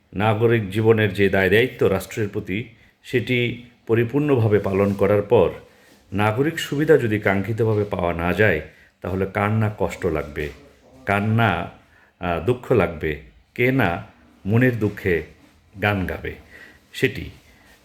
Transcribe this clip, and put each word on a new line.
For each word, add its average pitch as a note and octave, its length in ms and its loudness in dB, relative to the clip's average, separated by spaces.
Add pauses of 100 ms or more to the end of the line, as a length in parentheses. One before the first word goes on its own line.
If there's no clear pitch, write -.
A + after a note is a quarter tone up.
(140)
নাগরিক A2 560 2
জীবনের G#2+ 440 4
যে G2 160 2
দায় F#2+ 200 4
দায়িত্ব A#2 380 2
রাষ্ট্রের F#2+ 420 -2
প্রতি, G#2 400 -8 (340)
সেটি A#2+ 600 -2 (240)
পরিপূর্ণভাবে A#2 720 2
পালন G2 340 0
করার G2+ 280 2
পর G2+ 280 4 (640)
নাগরিক A2 460 0
সুবিধা D3+ 380 2
যদি A2 220 0
কাঙ্ক্ষিতভাবে G#2+ 640 0
পাওয়া F2+ 300 -2
না E2+ 200 -2
যায়, F#2 280 2 (400)
তাহলে F#2+ 320 -2
কার G#2 180 0
না A2 260 0
কষ্ট G2+ 280 -4
লাগবে, D2+ 440 -4 (560)
কার G2+ 160 0
না, G#2+ 500 0 (480)
আহ, E2+ 260 -4
দুঃখ - 260 -4
লাগবে, E2 500 -2 (340)
কে A#2+ 160 0
না A2 320 -2 (420)
মনের A#2 340 2
দুঃখে G2 440 -2 (580)
গান G2+ 240 0
গাবে - 300 -8 (580)
সেটি। - 360 -4 (560)